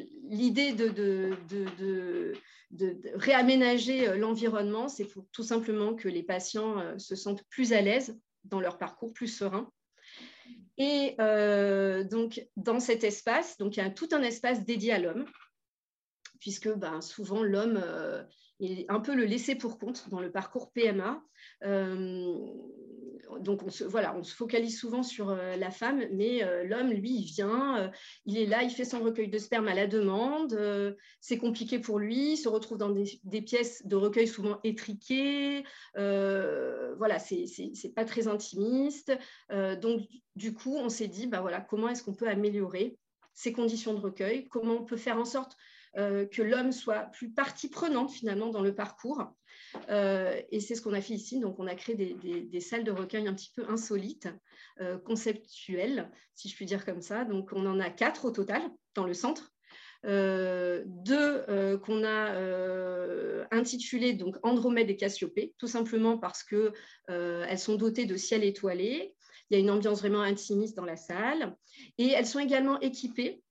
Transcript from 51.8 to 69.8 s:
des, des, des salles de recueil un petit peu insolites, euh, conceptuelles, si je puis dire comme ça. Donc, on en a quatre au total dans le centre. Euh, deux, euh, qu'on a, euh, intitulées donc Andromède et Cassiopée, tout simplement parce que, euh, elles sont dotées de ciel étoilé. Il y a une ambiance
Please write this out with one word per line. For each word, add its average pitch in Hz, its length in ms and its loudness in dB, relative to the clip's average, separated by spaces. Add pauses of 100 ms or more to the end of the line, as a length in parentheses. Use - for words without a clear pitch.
des, 185 200 -2
des, 175 260 -4
des 175 180 -6
salles 233 240 -4
de 214 80 -2
recueil 190 360 -2
un 190 80 -2
petit - 200 -14
peu 233 140 -6
insolites, 220 580 -4 (540)
euh, 185 160 -4
conceptuelles, 214 1120 -4 (240)
si - 160 -14
je - 60 -14
puis 196 100 -10
dire 196 180 -4
comme 175 180 -6
ça. 226 240 -4
Donc, 190 280 -4
on 196 140 0
en 190 120 2
a 175 120 -2
quatre 277 340 0
au 233 60 0
total 208 320 -2 (320)
dans 190 100 0
le 180 80 -2
centre. 254 380 -4 (540)
Euh, 185 840 2
deux, 269 600 2
euh, 196 300 2
qu'on 214 260 0
a, 214 300 0
euh, 185 1200 -2
intitulées 247 600 0
donc 190 280 -4
Andromède 233 480 4
et 196 80 0
Cassiopée, - 640 -2
tout 247 80 -6
simplement 226 500 2
parce 180 260 -6
que, 214 300 2 (380)
euh, 175 360 -2
elles 185 120 -2
sont 214 160 0
dotées 220 320 2
de 190 100 0
ciel 220 260 2
étoilé. 202 680 0 (360)
Il 208 40 2
y 202 40 8
a - 20 8
une 196 100 6
ambiance 208 300 4